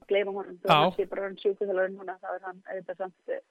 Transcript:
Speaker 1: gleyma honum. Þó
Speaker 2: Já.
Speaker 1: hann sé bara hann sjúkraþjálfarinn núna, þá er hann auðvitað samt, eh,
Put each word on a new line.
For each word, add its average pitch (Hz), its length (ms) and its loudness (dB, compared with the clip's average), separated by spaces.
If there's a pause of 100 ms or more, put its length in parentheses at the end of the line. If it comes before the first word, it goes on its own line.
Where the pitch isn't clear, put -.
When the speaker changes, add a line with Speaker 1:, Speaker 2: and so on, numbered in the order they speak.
Speaker 1:
gleyma 196 260 2
honum. 185 260 -8
Þó - 80 -2
Speaker 2:
Já. 170 80 8
Speaker 1:
hann 170 160 6
sé 190 160 -2
bara - 160 -6
hann 196 140 -6
sjúkraþjálfarinn 196 580 0
núna, 196 220 -10
þá 190 100 -12
er 180 140 -6
hann 185 200 -12
auðvitað 185 360 -10
samt, 190 320 -10
eh, 180 100 -4 (120)